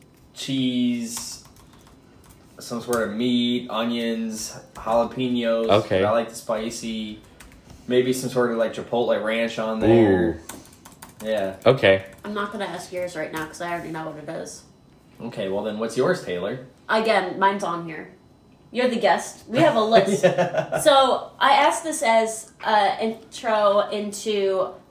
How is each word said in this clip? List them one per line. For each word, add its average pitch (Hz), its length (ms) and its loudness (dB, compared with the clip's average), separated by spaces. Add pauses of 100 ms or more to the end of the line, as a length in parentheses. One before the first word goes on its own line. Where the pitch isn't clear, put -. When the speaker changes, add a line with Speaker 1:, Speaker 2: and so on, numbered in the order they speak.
(340)
Speaker 1:
cheese, 123 1080 -4 (1160)
some 117 240 -8
sort 113 260 0
of 104 80 -8
meat, 120 540 0
onions, 113 880 -4 (180)
jalapenos. 117 920 0 (160)
Speaker 2:
Okay. 95 200 2
Speaker 1:
I 104 80 2
like 117 160 0
the - 60 -16
spicy. 110 840 -8 (680)
Maybe 127 240 2
some 123 180 -4
sort 120 200 0
of, 113 80 -2
like, 110 160 0
chipotle 110 480 -2
ranch 113 380 -2
on 110 180 -4
there. 104 520 6
Speaker 2:
Ooh. 78 60 -4 (880)
Speaker 1:
Yeah. 101 300 -2 (100)
Speaker 2:
Okay. 104 400 6 (200)
Speaker 3:
I'm 208 100 -8
not 202 180 -6
gonna 202 120 -6
ask 175 280 -12
yours 180 240 -6
right 156 160 -8
now 156 140 -6
'cause - 140 -14
I 175 120 -6
already 165 180 -8
know 160 180 -8
what 151 140 -12
it 143 60 -14
is. - 360 -12 (580)
Speaker 1:
Okay, 113 260 -6
well 101 160 -2
then 107 140 -4
what's 113 180 -4
yours, 156 280 2
Taylor? 98 420 -6 (240)
Speaker 3:
Again, 202 480 0
mine's 196 260 0
on 170 220 -6
here. - 260 -14 (600)
You're 247 160 0
the 233 100 0
guest. 196 500 0
We 220 100 -2
have 302 180 6
a 214 80 4
list. 214 400 4
Speaker 1:
<laughs> - 0 -
Yeah. - 560 2
Speaker 3:
So 269 580 6
I 269 140 4
asked 294 320 4
this 302 180 -4
as 226 480 2 (140)
an 202 340 2 (140)
intro 208 760 0
into 202 840 -2 (200)